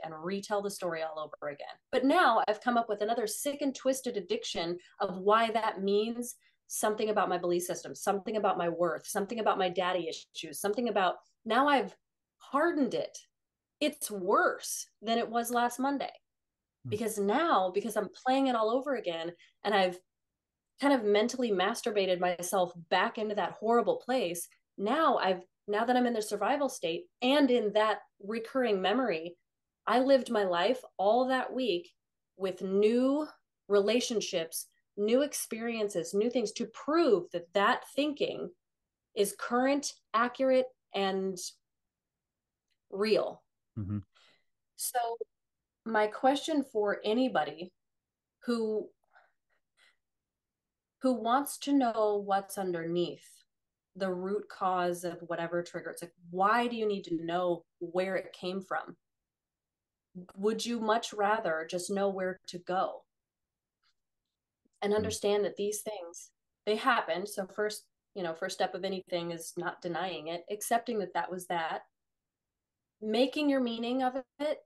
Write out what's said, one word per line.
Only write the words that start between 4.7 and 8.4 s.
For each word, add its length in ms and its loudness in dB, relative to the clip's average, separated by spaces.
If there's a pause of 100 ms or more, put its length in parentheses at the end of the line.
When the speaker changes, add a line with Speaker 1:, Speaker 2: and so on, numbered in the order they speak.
Speaker 1:
of 180 -2
why 340 4
that 300 0
means 540 0 (320)
something 440 0
about 180 2
my 80 0
belief 240 0
system, 320 -8
something 440 -2
about 200 2